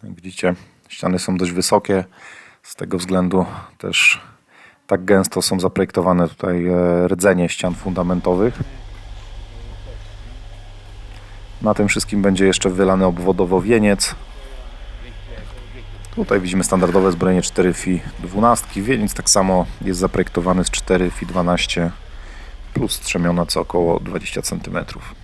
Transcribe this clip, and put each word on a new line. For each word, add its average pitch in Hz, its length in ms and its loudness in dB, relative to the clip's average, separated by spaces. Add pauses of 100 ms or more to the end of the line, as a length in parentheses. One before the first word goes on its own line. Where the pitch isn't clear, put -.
Jak 101 100 -14
widzicie, 90 420 -2 (340)
ściany 92 300 -2
są 92 180 -2
dość 87 140 0
wysokie. 92 540 2 (580)
Z - 120 -18
tego 92 220 -6
względu 90 480 2 (320)
też - 440 2 (680)
tak 92 180 0
gęsto 95 360 4
są 95 180 0
zaprojektowane 90 680 2
tutaj, 87 400 -2
e, 87 400 4
rdzenie 90 420 4
ścian 90 260 -2
fundamentowych. 90 840 0 (3000)
Na 107 120 2
tym 101 140 2
wszystkim - 340 0
będzie 98 240 4
jeszcze 95 240 4
wylany 95 360 4
obwodowo 90 560 2
wieniec. 104 540 2 (2000)
Tutaj 196 240 2
widzimy 90 240 0
standardowe 95 480 4
zbrojenie 90 300 2
cztery 90 320 2
FI 90 280 -2 (180)
dwunastki. 104 640 0
Wieniec 107 320 0
tak - 160 -4
samo 95 360 4 (160)
jest 92 180 -2
zaprojektowany 90 680 2
z - 60 -2
cztery 90 400 2
FI - 140 -8
dwanaście 87 680 0 (800)
plus 120 180 -2
strzemiona 87 540 0
co - 160 -2
około 85 380 2
dwadzieścia - 420 -6
centymetrów. - 840 -8